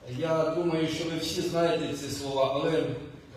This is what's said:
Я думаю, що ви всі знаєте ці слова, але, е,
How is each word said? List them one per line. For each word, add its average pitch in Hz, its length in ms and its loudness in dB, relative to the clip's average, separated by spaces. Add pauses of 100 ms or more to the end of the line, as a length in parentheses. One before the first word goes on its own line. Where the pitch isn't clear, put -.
(180)
Я 160 320 2
думаю, 160 380 2
що 165 220 -2
ви 160 80 -2
всі 160 240 -2
знаєте 160 520 2
ці 143 140 -6
слова, 135 460 0
але, 160 260 2
е, 135 60 2 (520)